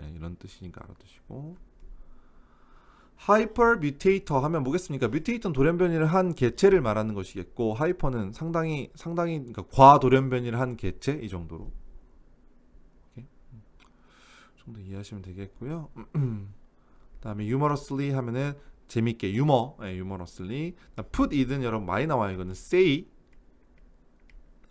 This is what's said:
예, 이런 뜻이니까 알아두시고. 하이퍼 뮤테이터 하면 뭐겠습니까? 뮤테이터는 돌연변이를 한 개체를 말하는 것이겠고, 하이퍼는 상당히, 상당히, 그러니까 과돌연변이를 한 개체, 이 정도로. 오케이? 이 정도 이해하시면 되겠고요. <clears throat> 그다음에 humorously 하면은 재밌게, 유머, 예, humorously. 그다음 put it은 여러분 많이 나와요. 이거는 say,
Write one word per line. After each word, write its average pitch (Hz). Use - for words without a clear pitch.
예, 76
이런 85
뜻이니까 -
알아두시고. -
하이퍼 226
뮤테이터 156
하면 151
뭐겠습니까? 135
뮤테이터는 170
돌연변이를 165
한 180
개체를 180
말하는 110
것이겠고, 101
하이퍼는 127
상당히, 160
상당히, 170
그러니까 117
과돌연변이를 131
한 127
개체, -
이 113
정도로. 85
오케이? 120
이 -
정도 110
이해하시면 98
되겠고요. 98
<clears throat> -
그다음에 104
humorously 143
하면은 135
재밌게, 113
유머, 135
예, 101
humorously. 95
그다음 -
put 262
it은 131
여러분 110
많이 98
나와요. 113
이거는 92
say, 175